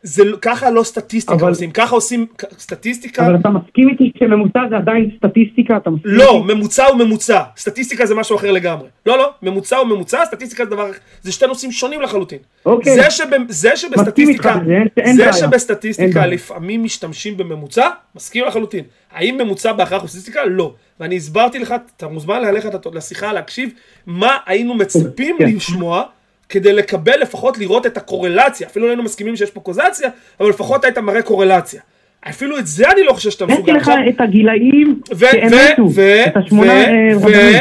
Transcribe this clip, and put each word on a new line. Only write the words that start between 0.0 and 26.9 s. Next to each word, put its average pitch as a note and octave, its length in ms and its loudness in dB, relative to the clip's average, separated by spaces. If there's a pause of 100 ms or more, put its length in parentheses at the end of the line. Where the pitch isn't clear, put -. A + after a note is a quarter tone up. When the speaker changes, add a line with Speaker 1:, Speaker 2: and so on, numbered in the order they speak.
Speaker 1:
זה G3 220 0
לא, G#3 160 -4
ככה B3 300 -2
לא A3+ 120 2
סטטיסטיקה A3 520 -6
Speaker 2:
אבל E3+ 140 2
Speaker 1:
עושים, E3+ 220 -4
ככה A#3 240 0
עושים A#3 300 -2 (120)
ק-, - 80 -14 (140)
סטטיסטיקה. A#3+ 640 -6
Speaker 2:
אבל F3+ 100 4
אתה F3+ 140 0
מסכים G#3 400 2
איתי C4 300 2
שממוצע G#3+ 400 2 (100)
זה G#3+ 80 -2
עדיין A3 400 0
סטטיסטיקה? A3 600 2
אתה F#3 120 -4
מסכים D#3+ 220 -4
Speaker 1:
לא, B3 320 6
Speaker 2:
איתי? G3+ 100 -2
Speaker 1:
ממוצע A3 320 0
הוא C4+ 120 4
ממוצע, A3 440 0 (160)
סטטיסטיקה A#3 480 -6
זה G#3+ 100 0
משהו A3 200 -2
אחר G3+ 160 -2
לגמרי. F3 360 -4 (180)
לא, B3 120 2
לא, C#4 120 2 (120)
ממוצע G3 360 -4
הוא B3+ 100 0
ממוצע, A3 380 -2
סטטיסטיקה A#3+ 400 -10
זה G3+ 60 -16
דבר G3+ 200 -6
אחר. F#3+ 60 -18 (240)
זה F#3 100 -12
שתי G#3+ 160 0
נושאים C4 240 -8
שונים C#4+ 300 -6
לחלוטין. F#3+ 380 -6 (260)
Speaker 2:
אוקיי. A#3 300 0
Speaker 1:
זה C#4+ 160 4
שבמ-, - 120 -6 (260)
זה F#3+ 220 0
Speaker 2:
מסכים E4+ 180 -4 (400)
איתך - 140 0
Speaker 1:
שבסטטיסטיקה, G3+ 140 0
Speaker 2:
בזה, E3+ 160 0
אין, G#3+ 140 2 (100)
אין B3 180 2
Speaker 1:
זה B3 60 6
Speaker 2:
בעיה. B3 120 4
Speaker 1:
שבסטטיסטיקה G#3+ 720 0
Speaker 2:
אין F#3 60 2
בעיה. F3+ 140 2
Speaker 1:
לפעמים F3 560 -6
משתמשים G3 540 -10
בממוצע, E3+ 520 -2 (260)
מסכים A#3 300 -8
לחלוטין. G#3+ 380 -6 (280)
האם A3+ 260 -4
ממוצע A3 360 -4
בהכרח F#3 280 -2
הוא E3+ 80 -16
סטטיסטיקה? A#3 360 -8
לא. F3+ 280 -2 (260)
ואני E3+ 160 -8
הסברתי G#3+ 440 -2
לך, A#3+ 140 -8 (240)
אתה D#3+ 100 -14
מוזמן D#3+ 340 -6
ללכת G#3 320 -4
לת-, F3 220 -12
לשיחה, G3+ 380 -10
להקשיב, A3 360 -8 (360)
מה F#3+ 400 0
היינו A#3 280 -2
מצפים A3+ 680 -2
Speaker 2:
כן. - 60 4 (100)
Speaker 1:
לשמוע, F3 480 -6 (480)
כדי G3 220 2
לקבל, G3+ 480 0